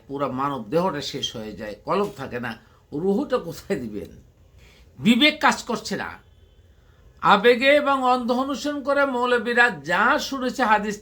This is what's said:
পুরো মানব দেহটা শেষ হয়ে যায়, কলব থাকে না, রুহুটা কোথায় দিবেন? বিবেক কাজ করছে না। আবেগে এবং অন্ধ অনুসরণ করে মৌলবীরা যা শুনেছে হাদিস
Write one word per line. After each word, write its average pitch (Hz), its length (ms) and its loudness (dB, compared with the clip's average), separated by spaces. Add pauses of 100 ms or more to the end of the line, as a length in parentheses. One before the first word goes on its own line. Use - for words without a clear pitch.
পুরো 139 240 -4
মানব 127 380 -4
দেহটা 156 320 0
শেষ - 340 -8
হয়ে 107 180 -10
যায়, 104 220 -10 (100)
কলব 175 320 -2
থাকে 123 220 -8
না, 117 180 -8 (360)
রুহুটা 196 440 -2
কোথায় 170 420 -6
দিবেন? 101 420 -12 (800)
বিবেক 247 420 4
কাজ 247 220 2
করছে 208 320 -6
না। 87 180 -8 (1080)
আবেগে 233 540 6
এবং 277 280 2
অন্ধ 247 280 2
অনুসরণ 277 520 -4
করে 277 220 2
মৌলবীরা 240 640 2
যা 190 500 0
শুনেছে 254 440 -4
হাদিস 214 380 2